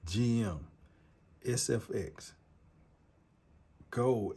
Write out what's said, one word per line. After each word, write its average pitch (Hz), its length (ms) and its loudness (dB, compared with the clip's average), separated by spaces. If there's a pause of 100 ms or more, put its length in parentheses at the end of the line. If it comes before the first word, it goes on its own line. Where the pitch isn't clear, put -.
G 117 360 2
M, 82 260 -2 (760)
S 123 240 0
F 117 240 0
X, - 400 -6 (1600)
Gold 120 460 2